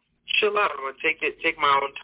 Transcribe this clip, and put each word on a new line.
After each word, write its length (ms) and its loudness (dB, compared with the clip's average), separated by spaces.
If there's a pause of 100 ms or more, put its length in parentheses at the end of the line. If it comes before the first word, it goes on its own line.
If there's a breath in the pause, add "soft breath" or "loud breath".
(380)
chill 200 2
out. 120 2
I'm 140 -10
gonna 180 -6
take 200 -2
it, 200 -4
take 160 -2
my 240 4
own 80 -2 (140)